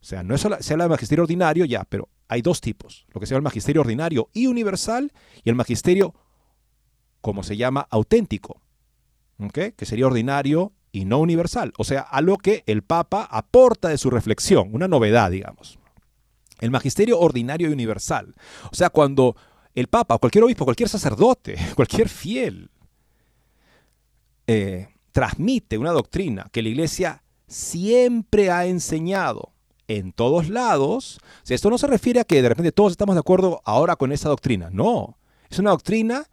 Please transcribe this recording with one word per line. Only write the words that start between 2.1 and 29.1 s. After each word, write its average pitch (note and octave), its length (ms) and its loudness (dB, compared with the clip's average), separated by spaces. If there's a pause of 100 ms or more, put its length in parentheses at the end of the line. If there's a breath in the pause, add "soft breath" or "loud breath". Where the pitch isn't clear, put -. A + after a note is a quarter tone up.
hay A#2+ 120 -2
dos - 200 0
tipos. - 480 -12
Lo - 100 -12
que G2 60 -10
se A2 60 -8
llama C3 80 0
el D3 40 -4
magisterio D3 380 0
ordinario C3 500 -2
y B3 160 0
universal A#3 640 -4 (320 soft breath)
y - 60 -2
el A#2 80 2
magisterio, E3+ 580 0 (1040)
como G2 240 -8
se G#2 140 -8
llama, B2+ 320 -4
auténtico, A#2+ 720 -2 (760)
¿ok? C#3 380 -6
Que - 100 -12
sería B2 220 0
ordinario C#3 640 0 (220)
y - 100 -6
no A#2 160 0
universal. E3+ 580 0
O G#2+ 60 -4
sea, C3+ 160 -2
a C3+ 220 -2
lo F#3 160 4
que G3 300 -2
el G#2+ 160 -2
Papa E3+ 460 -2
aporta A#3 600 4
de D3+ 80 -2
su C3 120 -2
reflexión, A2 640 2
una D3 160 -2
novedad, A2+ 420 4
digamos. - 480 -10 (840)
El A#2 120 -2
magisterio E3+ 480 0
ordinario D3+ 500 0
y D3 40 0
universal. A#2 640 -6 (360 loud breath)
O - 40 -14
sea, F3 140 2
cuando C#3 460 2 (400 soft breath)
el B2+ 120 -2
Papa, G#3+ 300 2
cualquier G3 260 4
obispo, A#3 220 2
cualquier C3 240 0
sacerdote, F3+ 680 0 (100)
<laughs> D2+ 100 -8
cualquier G3 340 0
fiel, D#3+ 600 -8 (1800)
eh, G2 420 -2 (220)
transmite C#3+ 680 -2
una D3 140 -4
doctrina B2 600 -4
que A#2 100 -6
la A2 80 -4
Iglesia D#3 540 -4 (240)
siempre G#3+ 1040 0
ha F3 140 0
enseñado E3+ 880 -4 (340)